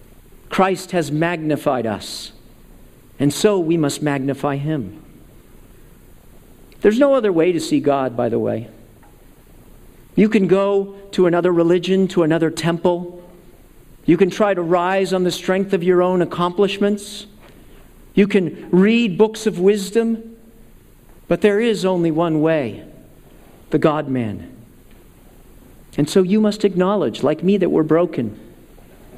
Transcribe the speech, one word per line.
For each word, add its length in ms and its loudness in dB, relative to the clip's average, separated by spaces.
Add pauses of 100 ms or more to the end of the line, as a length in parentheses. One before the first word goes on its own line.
(500)
Christ 400 -2
has 200 -2
magnified 760 -2
us, 460 -8 (880)
and 140 2
so 260 0
we 200 0
must 240 -4
magnify 540 -4
him. 460 -8 (1800)
There's 160 4
no 160 4
other 180 2
way 180 2
to 80 0
see 220 -2
God, 340 0
by 140 -2
the 100 -2
way. 300 -4 (1500)
You 120 6
can 200 2
go 500 0 (140)
to 120 2
another 260 2
religion, 580 2
to 160 2
another 260 2
temple. 760 -4 (800)
You 140 4
can 100 4
try 240 0
to 80 -4
rise 540 0
on 100 2
the 60 0
strength 420 -2
of 100 0
your 200 4
own 180 2
accomplishments. 1080 -2 (880)
You 160 4
can 400 -2
read 480 2
books 300 0
of 120 -4
wisdom. 800 0 (920)
But 140 -2
there 180 2
is 280 0
only 240 0
one 320 0
way, 440 -2 (840)
the 80 0
God-man. 800 -4 (1400)
And 120 0
so 140 4
you 180 2
must 240 0
acknowledge, 600 0
like 180 0
me, 140 2
that 140 0
we're 120 2
broken. 560 -2 (800)